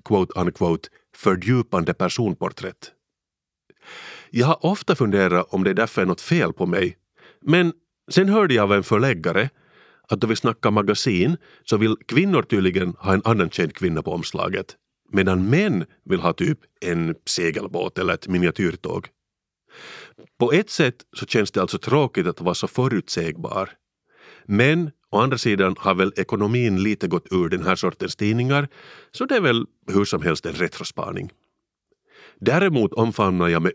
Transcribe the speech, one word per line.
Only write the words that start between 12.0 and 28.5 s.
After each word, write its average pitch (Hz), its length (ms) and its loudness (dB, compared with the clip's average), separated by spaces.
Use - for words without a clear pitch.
kvinnor 165 340 0
tydligen 92 580 0
ha 98 140 0
en 98 120 2
annan 104 240 2
känd 85 240 -2
kvinna 82 280 -2
på 82 100 -8
omslaget, 90 640 -6
medan 95 380 2
män 147 360 2
vill 95 140 0
ha - 140 0
typ 82 260 -2
en 85 340 -2
segelbåt 92 720 -4
eller 90 160 -2
ett - 140 -8
miniatyrtåg. 87 800 -2
På 120 120 2
ett 202 180 2
sätt 131 260 0
så - 100 -10
känns 107 260 0
det 95 100 0
alltså 90 160 -2
tråkigt 120 500 0
att 85 140 -4
vara 87 140 0
så - 120 -4
förutsägbar. 95 1000 -4
Men 143 460 2
å 101 80 2
andra 127 180 2
sidan 95 420 2
har 95 160 0
väl 95 200 2
ekonomin 104 680 0
lite 101 240 -2
gått 85 240 -4
ur 87 180 0
den 90 140 -2
här 90 120 0
sortens 92 400 -4
tidningar, 127 520 0